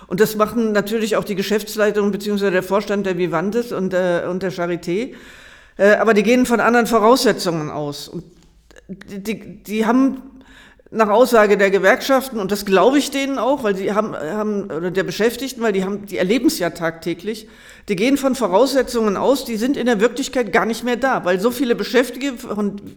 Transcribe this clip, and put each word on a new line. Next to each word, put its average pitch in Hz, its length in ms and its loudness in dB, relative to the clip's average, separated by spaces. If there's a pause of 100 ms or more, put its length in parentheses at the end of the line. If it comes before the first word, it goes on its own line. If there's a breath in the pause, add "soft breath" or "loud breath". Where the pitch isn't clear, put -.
und 185 100 -6
das 214 160 2
machen 214 380 0
natürlich 208 440 -2
auch 202 80 -2
die 202 120 -4
Geschäftsleitung 208 760 0
beziehungsweise 202 400 -2
der 180 140 0
Vorstand 202 420 -2
der 185 100 -2
Vivantes 185 540 -2
und, 185 240 -4
äh, 180 340 0
und 180 140 -4
der 185 80 -4
Charité. 175 600 -6 (640 loud breath)
Äh, 202 220 6
aber 214 160 4
die 202 100 4
gehen 247 220 4
von 233 120 2
anderen 226 300 4
Voraussetzungen 202 840 2
aus. 147 380 -8
Und 170 160 -12 (640)
die, 196 340 -14
die, 196 400 -10
die 214 240 -2
haben 262 360 2 (720 loud breath)
nach 214 140 2
Aussage 214 480 6
der 196 140 4
Gewerkschaften, 247 680 2
und 190 140 -4
das 202 140 -4
glaube 196 320 4
ich - 120 -2
denen 277 280 -4
auch, 262 260 0
weil 202 100 0
sie 190 200 -4
haben, 214 200 -2
haben, 208 500 -4
oder 175 260 -6
der 185 140 -2
Beschäftigten, 233 580 -4
weil 220 100 0
die 190 120 0
haben, 202 200 -6
die - 140 -8
erleben's 226 400 0
ja 170 100 -2
tagtäglich, 170 800 -8 (400 loud breath)
die 202 80 -2
gehen 269 220 2
von 262 160 0
Voraussetzungen 226 800 2
aus, 269 300 0
die 233 100 -6
sind 254 220 -2
in 240 80 -2
der 233 140 2
Wirklichkeit 240 520 -2
gar 185 140 2
nicht 226 180 -6
mehr 247 120 -2
da, 247 280 -2
weil 180 160 0
so 240 100 2
viele 240 240 0
Beschäftigte, 247 640 -2
von, 208 400 -4 (200)